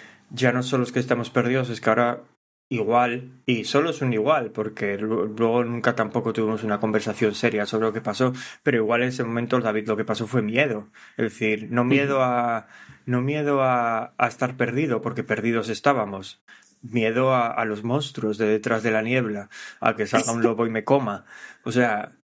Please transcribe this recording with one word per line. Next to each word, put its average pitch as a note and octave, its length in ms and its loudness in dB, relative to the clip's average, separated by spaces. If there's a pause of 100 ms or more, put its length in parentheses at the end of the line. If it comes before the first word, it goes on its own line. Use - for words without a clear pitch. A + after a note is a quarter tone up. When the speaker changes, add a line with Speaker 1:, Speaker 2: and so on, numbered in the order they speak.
(300)
Speaker 1:
ya B2+ 220 2
no B2 100 0
solo B2+ 220 0
es A#2+ 80 -4
que B2+ 80 0
estamos A#2+ 300 0
perdidos, B2 400 0
es A2 100 -8
que A2+ 100 2
ahora A#2+ 300 2 (500)
igual, A#2+ 640 0 (140)
y A#2 180 2
solo D3+ 280 2
es - 100 -8
un B2+ 100 2
igual, A#2 400 2
porque G#2 460 -4
lu-, G#2+ 300 0 (100)
luego A#2 260 4
nunca A#2 320 0
tampoco A2 380 -2
tuvimos A2 320 -2
una G#2 160 0
conversación G#2+ 520 0
seria G#2+ 320 0
sobre A2 200 0
lo A2 80 0
que A2 80 -6
pasó, B2 320 0 (300)
pero B2+ 140 2
igual A#2 260 2
en B2+ 60 0
ese B2+ 140 -4
momento, A#2 380 0
David, G#2+ 260 -2
lo A2 80 2
que G#2+ 80 -2
pasó A2 240 -2
fue B2 140 0
miedo. A2 480 -2 (260)
Es A#2 160 -2
decir, G#2+ 400 -2
no A#2+ 140 2
miedo C#3 300 2
Speaker 2:
Ujú. C3 100 2
Speaker 1:
a... A#2+ 420 -2 (380)
No B2 160 0
miedo C#3+ 420 0
a, A#2+ 540 0
a C3 100 2
estar B2+ 300 -4
perdido, A#2+ 440 0
porque C#3 220 -6
perdidos A2+ 460 -2
estábamos. G#2 720 -2 (400)
Miedo A#2+ 520 2
a, A#2+ 140 2
a A2+ 180 -2
los G#2+ 180 -4
monstruos A#2 540 -2
de A2 100 2
detrás A2 360 2
de A#2 80 2
la A2 100 2
niebla, A2 480 -2 (300)
a A2+ 160 2
que A2 120 -2
salga A2+ 260 2
un A#2 100 2
lobo A#2 220 2
y A2+ 40 -2
me A2 140 -2
coma. B2 420 0 (380)
O A#2+ 80 -6
sea, G#2+ 400 0 (280)